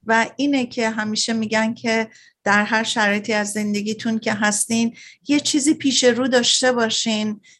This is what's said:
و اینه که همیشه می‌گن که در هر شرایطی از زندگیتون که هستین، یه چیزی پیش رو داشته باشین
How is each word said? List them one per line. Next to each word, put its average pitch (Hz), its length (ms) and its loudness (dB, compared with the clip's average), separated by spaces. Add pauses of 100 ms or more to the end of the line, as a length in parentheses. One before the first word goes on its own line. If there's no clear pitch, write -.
و 226 200 4 (100)
اینه 277 300 0
که 233 240 -2
همیشه 214 420 -4
می‌گن 220 420 0
که 226 340 -2 (360)
در 202 200 4
هر 220 180 0
شرایطی 208 500 0
از 208 200 -2
زندگیتون 214 680 -4
که 220 140 -2
هستین، 226 640 0 (320)
یه 285 120 2
چیزی 294 340 0
پیش 262 300 0
رو 247 240 4
داشته 254 440 2
باشین 220 680 -2 (200)